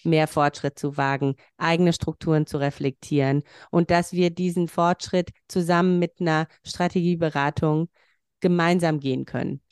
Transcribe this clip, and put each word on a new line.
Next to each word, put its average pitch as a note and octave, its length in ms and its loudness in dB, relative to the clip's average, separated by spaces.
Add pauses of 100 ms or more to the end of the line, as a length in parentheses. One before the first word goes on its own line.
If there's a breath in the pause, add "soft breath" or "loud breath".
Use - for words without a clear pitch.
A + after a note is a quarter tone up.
mehr D#3 240 2
Fortschritt D3 500 -2
zu C#3+ 200 -6
wagen, C#3 380 0 (200 soft breath)
eigene E3+ 360 2
Strukturen D#3 540 -2
zu - 120 -6
reflektieren C#3 840 -2 (280 loud breath)
und F3 200 2
dass E3+ 220 0
wir F3 180 2
diesen F3 380 -2
Fortschritt F3 600 -2 (180)
zusammen F3 500 2
mit F3 220 -2
einer D#3+ 260 0 (180 soft breath)
Strategieberatung D#3+ 1200 0 (520)
gemeinsam E3+ 600 2
gehen C3+ 240 -4
können. C#3 480 -8